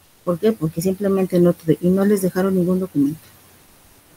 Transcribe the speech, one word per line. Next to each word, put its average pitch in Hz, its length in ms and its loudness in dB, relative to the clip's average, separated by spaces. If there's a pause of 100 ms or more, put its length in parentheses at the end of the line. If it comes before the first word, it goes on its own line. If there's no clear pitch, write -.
(240)
¿Por 175 160 -4
qué? 220 120 0
Porque 160 300 -6
simplemente 190 580 -2
no 175 140 4
te, 160 260 -2
y 175 100 0
no 190 140 2
les 196 200 2
dejaron 190 320 -2
ningún 185 240 0
documento. 156 400 -2 (960)